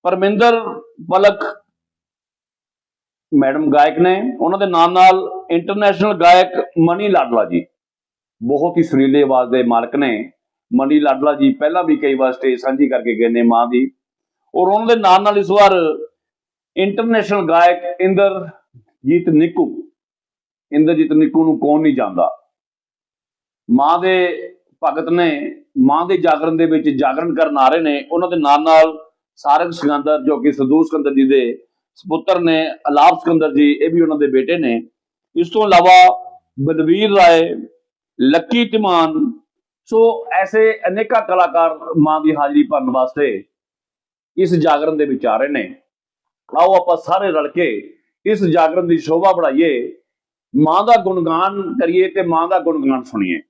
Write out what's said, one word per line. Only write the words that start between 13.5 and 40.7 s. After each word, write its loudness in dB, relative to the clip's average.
ਦੀ, 0
ਔਰ 0
ਉਹਨਾਂ 0
ਦੇ 4
ਨਾਲ 4
ਨਾਲ 2
ਇਸ -2
ਵਾਰ 6
ਇੰਟਰਨੈਸ਼ਨਲ -2
ਗਾਇਕ 2
ਇੰਦਰਜੀਤ -2
ਨਿੱਕੂ। 0
ਇੰਦਰਜੀਤ 0
ਨਿੱਕੂ 2
ਨੂੰ 0
ਕੌਣ 0
ਨਹੀਂ 0
ਜਾਣਦਾ? -2
ਮਾਂ 2
ਦੇ 0
ਭਗਤ -4
ਨੇ, 0
ਮਾਂ 0
ਦੇ -2
ਜਾਗਰਣ -2
ਦੇ 2
ਵਿੱਚ 0
ਜਾਗਰਣ -4
ਕਰਨ -2
ਆ 2
ਰਹੇ 0
ਨੇ। -4
ਉਹਨਾਂ -4
ਦੇ -4
ਨਾਲ 2
ਨਾਲ 4
ਸਾਰੰਗ -2
ਸਿਕੰਦਰ, -2
ਜੋ 0
ਕਿ 2
ਸਰਦੂਲ 0
ਸਿਕੰਦਰ -4
ਜੀ 2
ਦੇ 4
ਸਪੁੱਤਰ -4
ਨੇ, 0
ਅਲਾਪ 4
ਸਿਕੰਦਰ 0
ਜੀ, 4
ਇਹ 0
ਵੀ 2
ਉਹਨਾਂ 0
ਦੇ 0
ਬੇਟੇ 0
ਨੇ। -2
ਇਸ -2
ਤੋਂ -2
ਇਲਾਵਾ 6
ਬਲਵੀਰ 0
ਰਾਏ, 4
ਲੱਕੀ 0
ਧੀਮਾਨ, 0
ਸੋ 0
ਐਸੇ 0